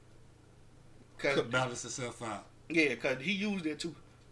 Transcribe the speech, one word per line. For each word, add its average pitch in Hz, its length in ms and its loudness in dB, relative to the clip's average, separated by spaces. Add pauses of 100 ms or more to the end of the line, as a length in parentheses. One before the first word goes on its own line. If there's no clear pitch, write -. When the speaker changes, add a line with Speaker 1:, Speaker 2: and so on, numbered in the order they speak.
(1160)
Speaker 1:
'Cause 143 240 4
Speaker 2:
Balance 123 420 0
itself 120 380 -6
out. 104 240 -6 (240)
Speaker 1:
Yeah, 151 260 4
'cause 131 260 0
he 170 120 -2
used 196 320 -2
that 151 140 -4
too. 170 160 -6 (360)